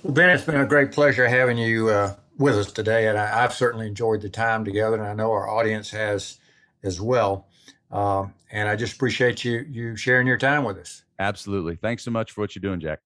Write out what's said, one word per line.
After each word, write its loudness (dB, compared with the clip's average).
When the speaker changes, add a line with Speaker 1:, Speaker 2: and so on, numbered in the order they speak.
Speaker 1:
Well, -2
Ben, 8
it's 4
been 0
a 2
great 4
pleasure 4
having 4
you, 2
uh, 2
with 4
us -2
today, 2
and 2
I, 0
I've 0
certainly -2
enjoyed -2
the -10
time -2
together, 0
and -6
I -8
know 0
our -2
audience -2
has -4
as -6
well. 0
Um, -2
and -4
I 0
just -6
appreciate 0
you, -2
you -8
sharing 2
your 2
time 2
with -6
us. -20
Speaker 2:
Absolutely. -4
Thanks -6
so -10
much -4
for -10
what -6
you're -12
doing, -4
Jack. -6